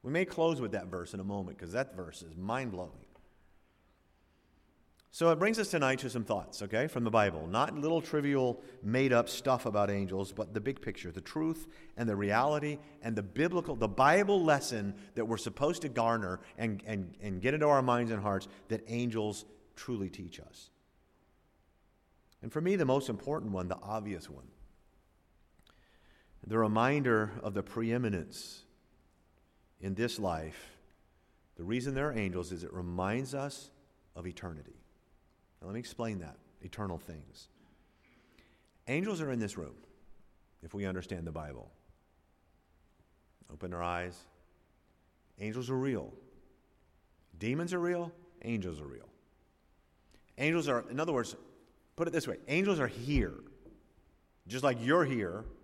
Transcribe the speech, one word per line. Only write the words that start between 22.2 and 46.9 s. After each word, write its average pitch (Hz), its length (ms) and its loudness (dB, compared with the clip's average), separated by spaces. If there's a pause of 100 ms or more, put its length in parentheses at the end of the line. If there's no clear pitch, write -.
And 131 100 -8
for 156 80 -2
me, 180 160 4
the 175 80 4
most 135 240 4
important 113 460 -2
one, 90 160 -2
the 90 120 -2
obvious 104 480 -6
one, 67 220 -16 (1900)
the 107 120 0
reminder 113 720 4 (100)
of 101 120 -4
the 98 100 -2
preeminence 113 1000 -2 (1120)
in 95 160 -2
this 117 240 -2
life, 80 580 -4 (800)
the 85 80 -12
reason 123 300 -2
there 139 160 0
are 123 80 -4
angels 90 340 -2
is 87 140 -8
it - 80 -10
reminds 92 600 -2
us 139 380 -8 (420)
of 87 140 -10
eternity. 85 480 -10 (840)
Now, 85 60 -14
let 95 80 -8
me 117 40 -6
explain 113 400 -6
that, 78 180 -12 (240)
eternal 92 360 -6
things. - 500 -16 (1400)
Angels 175 340 0
are 143 100 -2
in 120 80 0
this 101 180 -2
room, 76 200 -10 (840)
if 82 120 -14
we 98 120 -4
understand 92 400 -4
the 82 60 -6
Bible. 73 400 -10 (1800)
Open 90 240 -10
our 87 80 -4
eyes. 87 440 -4 (1120)
Angels 113 300 -6
are 131 80 0
real. 123 360 -2 (1200)